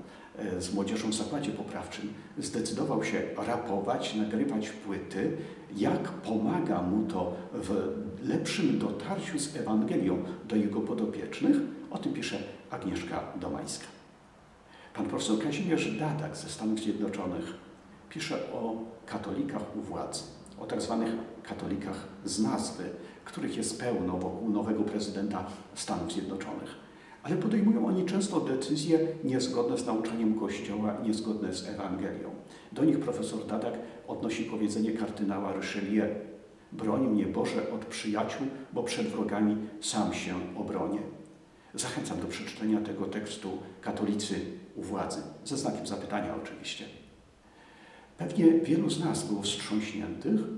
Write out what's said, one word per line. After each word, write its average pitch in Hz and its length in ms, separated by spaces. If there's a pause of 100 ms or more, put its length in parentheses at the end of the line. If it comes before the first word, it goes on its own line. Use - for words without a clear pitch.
(380)
e, 90 240
z 90 120
młodzieżą 107 360
w 107 40
zakładzie - 380
poprawczym - 600 (240)
zdecydował - 680
się - 180 (260)
rapować, 120 680
nagrywać 107 540
płyty? - 680 (400)
Jak - 340
pomaga 107 720
mu 101 260
to - 260 (200)
w 107 180 (520)
lepszym 160 560
dotarciu - 600
z - 160
Ewangelią 107 680 (240)
do - 80
jego 104 260
podopiecznych? - 760 (340)
O - 60
tym - 160
pisze - 240 (320)
Agnieszka - 540 (180)
Domańska. - 440 (1080)
Pan - 120
profesor - 340
Kazimierz 151 600
Dadak - 380
ze - 120
Stanów 107 300
Zjednoczonych 95 760 (560)
pisze - 440
o 113 220 (300)
katolikach - 720
u 101 40
władzy, - 420 (360)
o 107 60
tak 107 160
zwanych 113 300 (320)
katolikach - 640 (180)
z 98 140
nazwy, - 440 (420)
których - 320
jest - 220
pełno 92 380
wokół 107 320
nowego 104 340
prezydenta 98 640 (300)
Stanów 85 380
Zjednoczonych. - 800 (320)
Ale 160 120
podejmują 214 520
oni 185 180
często 196 340
decyzje 147 600 (240)
niezgodne 123 540
z - 80
nauczaniem 110 540
Kościoła, 104 640
niezgodne 107 500
z - 140
Ewangelią. 95 600 (420)
Do 127 140
nich 151 140
profesor 107 480
Dadak 107 260 (340)
odnosi - 360
powiedzenie 110 480
kardynała 101 640
Richelieu: 98 640 (560)
„Broń 120 360
mnie, 104 180
Boże, - 460
od 110 140
przyjaciół, 110 640 (260)
bo 123 100
przed 110 240
wrogami 104 500 (240)
sam 98 320
się 92 220 (200)
obronię”. - 440 (760)
Zachęcam - 460
do 87 80
przeczytania 107 540
tego 98 240
tekstu 98 520 (240)
Katolicy 104 540 (400)
u - 60
władzy, 95 400 (240)
ze 135 120
znakiem - 300
zapytania - 560
oczywiście. - 420 (1300)
Pewnie 170 340
wielu - 380
z - 100
nas - 240
było 101 180
wstrząśniętych - 1000 (180)